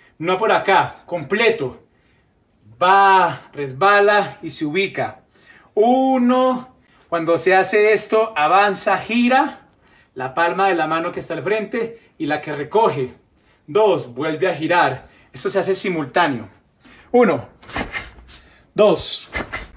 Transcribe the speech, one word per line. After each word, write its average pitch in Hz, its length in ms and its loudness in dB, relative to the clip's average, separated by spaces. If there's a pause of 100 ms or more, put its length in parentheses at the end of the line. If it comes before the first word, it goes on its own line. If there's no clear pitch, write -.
(180)
No 180 180 -2
por 208 160 2
acá, - 440 0 (100)
completo. 175 800 -4 (920)
Va, 185 760 4
resbala 196 880 2
y 165 80 -10
se 156 160 -6
ubica. 147 540 -4 (520)
Uno, 254 1040 2 (320)
cuando 165 300 0
se 185 160 2
hace 208 400 4
esto, 220 420 0
avanza, 190 640 2
gira 247 640 0 (520)
la 127 220 -10
palma 180 340 0
de 185 60 0
la 160 120 -2
mano 165 260 -4
que 190 80 -12
está - 120 -10
al 151 100 -8
frente 220 760 -6
y 160 80 -6
la 147 160 -4
que 151 100 -10
recoge. 143 600 -2 (520)
Dos, 160 460 0
vuelve 156 380 -4
a 170 40 -4
girar. 151 540 -2 (240)
Esto - 160 -8
se 190 120 -2
hace 185 140 -2
simultáneo. 156 720 -2 (640)
Uno, 220 380 2 (1300)
dos, - 560 2 (460)